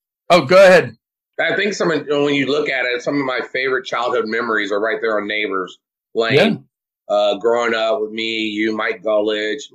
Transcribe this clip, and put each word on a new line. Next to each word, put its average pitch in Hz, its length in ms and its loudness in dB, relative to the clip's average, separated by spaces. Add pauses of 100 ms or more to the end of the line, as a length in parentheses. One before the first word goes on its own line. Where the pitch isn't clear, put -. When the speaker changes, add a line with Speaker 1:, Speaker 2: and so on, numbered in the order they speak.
(300)
Speaker 1:
oh, 165 160 4
go 185 100 6
ahead. 185 380 8 (460)
Speaker 2:
I 160 140 -2
think 202 200 -2
some 180 180 0
of, 143 160 -2
when 143 260 0
you 139 120 0
look 147 220 -2
at 131 160 -2
it, 123 160 -2
some 143 180 -4
of 143 60 -2
my 127 160 -4 (120)
favorite 131 320 -2
childhood 120 420 -2
memories 110 460 -2
are 104 80 0
right 110 200 -2
there 110 200 -2
on 101 80 -6
Neighbors 98 500 -4 (360)
Lane. 113 200 0 (720)
Speaker 1:
Yeah. 101 60 0
Speaker 2:
Uh, 104 240 0
growing 117 360 0
up 110 260 0
with 107 100 -6
me, 110 380 -4
you, 107 280 -2
Mike 107 280 -6
Gulledge, 107 720 -2